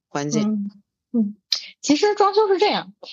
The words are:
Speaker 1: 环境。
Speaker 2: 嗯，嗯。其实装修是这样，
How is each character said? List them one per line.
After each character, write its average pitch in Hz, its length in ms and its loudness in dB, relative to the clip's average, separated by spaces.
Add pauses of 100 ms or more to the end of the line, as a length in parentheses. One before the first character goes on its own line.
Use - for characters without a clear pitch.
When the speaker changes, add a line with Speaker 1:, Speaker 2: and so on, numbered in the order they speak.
Speaker 1:
环 147 220 -4
境。 208 120 0
Speaker 2:
嗯， 208 280 -2 (420)
嗯。 214 240 0 (440)
其 294 160 2
实 403 180 2
装 403 200 2
修 427 120 2
是 381 120 2
这 392 100 2
样， 190 240 -4 (200)